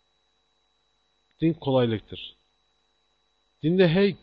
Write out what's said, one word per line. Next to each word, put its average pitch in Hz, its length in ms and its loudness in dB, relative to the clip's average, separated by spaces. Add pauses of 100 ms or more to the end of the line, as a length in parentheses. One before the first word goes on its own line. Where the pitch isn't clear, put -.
(1400)
din 160 120 0
kolaylıktır. 123 840 -4 (1300)
Dinde 180 240 2
her 190 360 2